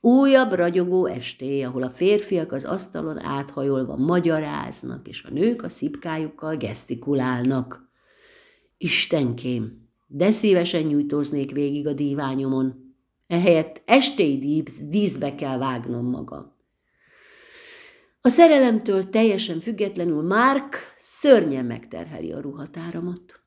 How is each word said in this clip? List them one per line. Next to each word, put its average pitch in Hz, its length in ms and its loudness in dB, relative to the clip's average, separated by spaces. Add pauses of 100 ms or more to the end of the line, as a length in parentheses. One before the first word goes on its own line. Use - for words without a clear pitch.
Újabb 262 520 6
ragyogó 180 520 2
esté, 135 560 -6
ahol 127 220 -4
a 127 60 -6
férfiak 190 640 0
az 135 140 -8
asztalon 160 580 -8
áthajolva 139 720 -4
magyaráznak, 151 1120 -2
és - 160 -16
a - 60 -20
nők 208 340 -2
a 170 60 -10
szipkájukkal 156 840 -8
gesztikulálnak. 127 1300 -4 (880)
Istenkém, 123 1120 -2 (180)
de 165 240 2
szívesen 175 520 2
nyújtóznék 147 680 -2
végig 143 360 -2
a 147 60 -2
díványomon. 135 1000 -2 (320)
Ehelyett 170 580 2
estéi 196 520 2
dísz-, 147 440 -4
díszbe 147 540 -2
kell 131 220 -6
vágnom 123 480 -4
magam. - 480 -8 (1700)
A 247 80 6
szerelemtől 240 800 6
teljesen 196 500 2
függetlenül 180 640 -4
Mark 254 520 2 (220)
szörnyen 160 680 4
megterheli 117 680 -10
a 139 100 -10
ruhatáramat. 165 1040 -10